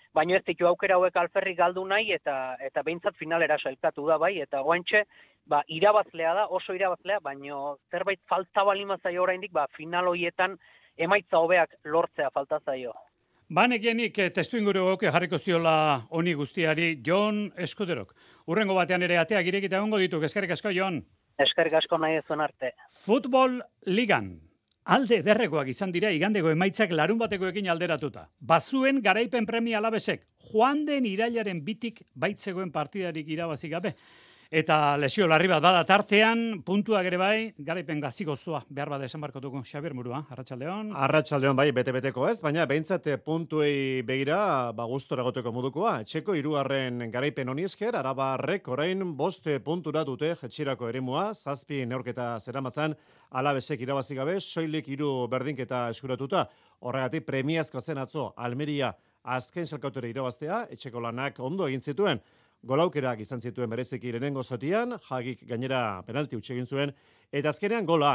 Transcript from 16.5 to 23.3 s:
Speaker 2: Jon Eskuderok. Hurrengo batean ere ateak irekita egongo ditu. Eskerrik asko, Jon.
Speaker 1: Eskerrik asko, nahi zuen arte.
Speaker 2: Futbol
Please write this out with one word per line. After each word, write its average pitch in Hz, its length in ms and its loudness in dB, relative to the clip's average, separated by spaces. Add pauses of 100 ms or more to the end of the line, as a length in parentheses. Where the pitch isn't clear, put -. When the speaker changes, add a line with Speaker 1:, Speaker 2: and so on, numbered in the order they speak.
Speaker 2:
Jon 208 520 0
Eskuderok. 165 560 -6 (340)
Hurrengo 190 260 2
batean 180 300 2
ere 175 140 4
ateak 175 280 2
irekita 190 320 0
egongo 214 200 0
ditu. 180 260 0
Eskerrik 180 280 -2
asko, 202 200 -4
Jon. 180 320 -2 (340)
Speaker 1:
Eskerrik 165 360 4
asko, 160 240 4
nahi 160 300 2
zuen 151 140 -2
arte. 135 320 -4 (160)
Speaker 2:
Futbol 254 720 2 (240)